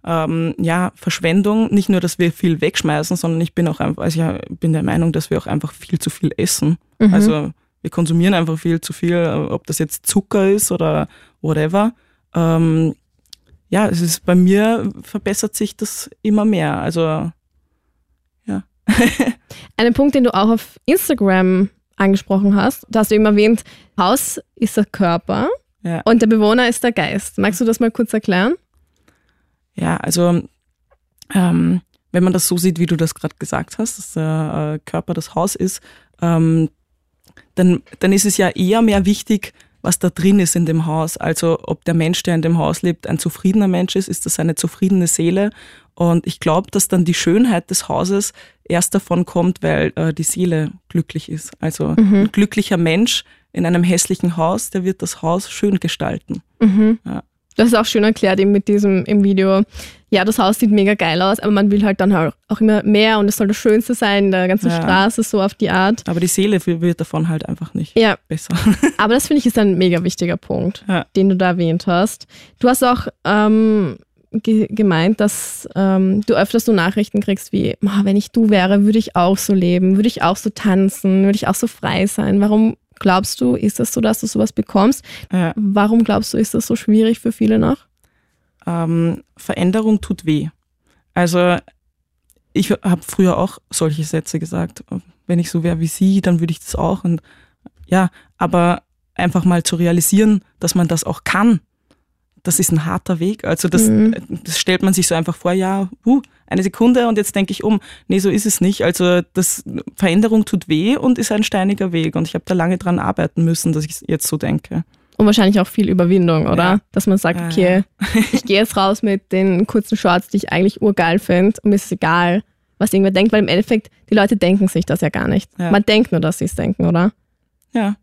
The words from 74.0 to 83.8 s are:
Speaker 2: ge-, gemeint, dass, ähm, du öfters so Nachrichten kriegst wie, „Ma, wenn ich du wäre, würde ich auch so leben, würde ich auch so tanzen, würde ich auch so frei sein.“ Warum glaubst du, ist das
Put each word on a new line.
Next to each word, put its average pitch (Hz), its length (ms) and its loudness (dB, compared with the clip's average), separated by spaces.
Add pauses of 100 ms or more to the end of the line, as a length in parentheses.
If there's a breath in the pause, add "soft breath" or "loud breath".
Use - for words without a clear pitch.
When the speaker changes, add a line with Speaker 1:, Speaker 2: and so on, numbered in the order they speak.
Speaker 2:
ge-, 220 380 0
gemeint, 202 500 2
dass, - 560 -4
ähm, 190 520 2
du 233 80 2
öfters 208 280 0
so 233 80 0
Nachrichten 202 480 0
kriegst 196 320 -4
wie, 196 300 -2
„Ma, 202 240 0
wenn 196 100 2
ich 202 160 -2
du 226 180 2
wäre, 202 360 4
würde 214 140 4
ich - 180 -4
auch 180 200 2
so - 160 -2
leben, 185 440 2
würde 214 100 2
ich - 140 -4
auch 180 160 0
so - 120 -4
tanzen, 190 760 0
würde 202 100 2
ich - 120 -4
auch 196 80 0
so 240 120 -4
frei - 400 -2
sein.“ 202 320 -2
Warum 214 380 2 (240)
glaubst 190 380 0
du, 247 160 0
ist 208 240 -2
das 233 140 -4